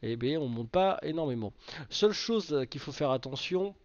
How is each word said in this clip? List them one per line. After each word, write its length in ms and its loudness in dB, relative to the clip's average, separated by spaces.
eh 140 -2
ben, 220 0
on 100 0
monte 220 -4
pas 320 4
énormément. 500 -2
Seule 220 4
chose, 400 0
euh, 120 2
qu'il 160 -8
faut 120 -8
faire 180 2
attention 640 0